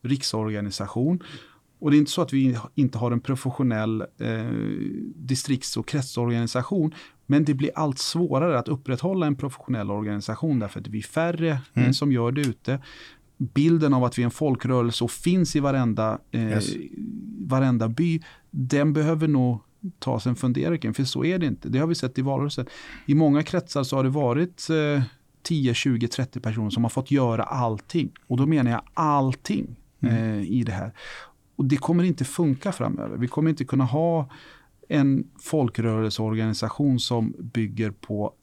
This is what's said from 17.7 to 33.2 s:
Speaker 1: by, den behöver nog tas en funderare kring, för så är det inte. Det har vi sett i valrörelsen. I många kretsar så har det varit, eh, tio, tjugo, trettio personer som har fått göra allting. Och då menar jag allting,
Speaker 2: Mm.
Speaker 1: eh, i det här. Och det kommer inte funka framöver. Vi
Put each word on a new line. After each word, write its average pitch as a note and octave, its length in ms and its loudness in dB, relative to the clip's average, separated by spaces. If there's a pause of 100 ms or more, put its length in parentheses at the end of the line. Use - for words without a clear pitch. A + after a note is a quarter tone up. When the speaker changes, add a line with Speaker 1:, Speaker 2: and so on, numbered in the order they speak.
Speaker 1:
by, D#3+ 320 0 (300)
den C#3+ 420 2
behöver D#3 340 2
nog B2+ 340 2 (380)
tas B2 280 -2
en B2 80 2
funderare C3+ 420 0
kring, A2 160 -4
för C#3+ 100 -2
så C3 220 -2
är F3+ 140 0
det E3+ 60 0
inte. - 240 -4
Det B2+ 100 2
har D#3 80 2
vi E3+ 80 2
sett B2+ 220 -4
i C#3 40 0
valrörelsen. C#3 440 -2 (400)
I D3 100 4
många D3+ 280 6
kretsar E3 400 -2
så C3 120 -4
har C3+ 80 2
det C3 60 2
varit, C#3+ 600 0
eh, D3 340 2 (400)
tio, C3+ 300 2
tjugo, A#2+ 340 2
trettio B2 320 -4
personer A2 300 -2
som A#2+ 140 0
har A2+ 60 2
fått - 220 -2
göra A#2+ 320 2
allting. B2 680 -2 (160)
Och B2 100 0
då C#3 80 4
menar C#3+ 260 2
jag A#2 100 -2 (120)
allting, C#3+ 840 0 (220)
Speaker 2:
Mm. A2+ 140 2
Speaker 1:
eh, G#2+ 360 -2
i A#2+ 120 2
det A2 80 -2
här. F#2 220 -6 (600)
Och C#3 100 0
det C3+ 120 2
kommer E3+ 260 2
inte E3 220 0
funka D3+ 460 0
framöver. - 460 -4
Vi B2 100 -2